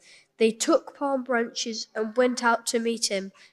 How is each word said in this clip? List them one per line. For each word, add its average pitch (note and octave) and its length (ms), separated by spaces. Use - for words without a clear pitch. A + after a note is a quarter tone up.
They A3+ 120
took - 460
palm C#4 280
branches A#3 680
and A3 220
went B3+ 260
out A#3 260
to A#3+ 100
meet A3+ 320
him, G3 220